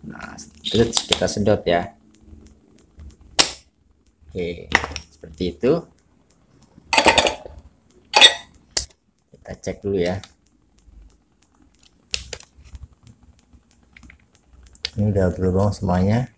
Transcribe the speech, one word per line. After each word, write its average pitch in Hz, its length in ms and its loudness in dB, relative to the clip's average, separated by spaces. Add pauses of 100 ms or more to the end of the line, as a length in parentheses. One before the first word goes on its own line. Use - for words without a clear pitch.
Nah, - 320 -14 (240)
terus - 480 0
kita - 160 0
sedot 101 400 0
ya. 87 320 2 (2250)
Oke, 87 400 -8 (400)
seperti - 400 -12
itu. 120 240 0 (3500)
Kita - 240 -18
cek - 240 -8
dulu 101 160 -2
ya. 90 240 0 (4000)
Ini 104 160 0
udah 95 240 4
berlubang 92 400 2
semuanya. 98 640 2